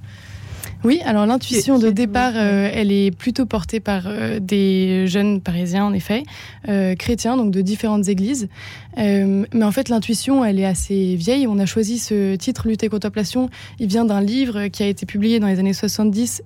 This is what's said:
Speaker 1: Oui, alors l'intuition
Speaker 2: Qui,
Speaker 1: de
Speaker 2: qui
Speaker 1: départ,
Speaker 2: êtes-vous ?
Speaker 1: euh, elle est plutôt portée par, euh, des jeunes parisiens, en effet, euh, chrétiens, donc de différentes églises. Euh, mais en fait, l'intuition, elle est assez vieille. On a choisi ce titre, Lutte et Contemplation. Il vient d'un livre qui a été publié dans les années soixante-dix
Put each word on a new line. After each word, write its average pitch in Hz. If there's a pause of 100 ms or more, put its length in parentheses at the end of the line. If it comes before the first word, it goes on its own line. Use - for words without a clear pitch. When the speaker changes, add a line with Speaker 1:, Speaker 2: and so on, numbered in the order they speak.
(840)
Speaker 1:
Oui, 269
alors 208
l'intuition 254
Speaker 2:
Qui, 226
Speaker 1:
de 226
Speaker 2:
qui 208
Speaker 1:
départ, 240
Speaker 2:
êtes-vous ? 226
Speaker 1:
euh, 202
elle 214
est 196
plutôt 247
portée 220
par, 196
euh, 220
des 190
jeunes 202
parisiens, 180
en 202
effet, 208 (460)
euh, 190
chrétiens, 240
donc 214
de 190
différentes 208
églises. 202 (500)
Euh, 196
mais 226
en 208
fait, 262
l'intuition, 240
elle 196
est 190
assez 190
vieille. 240
On 208
a 196
choisi 220
ce 196
titre, 233
Lutte 220
et 220
Contemplation. 214 (300)
Il 226
vient 226
d'un 202
livre 208
qui 196
a 202
été 196
publié 220
dans 208
les 190
années 196
soixante-dix 214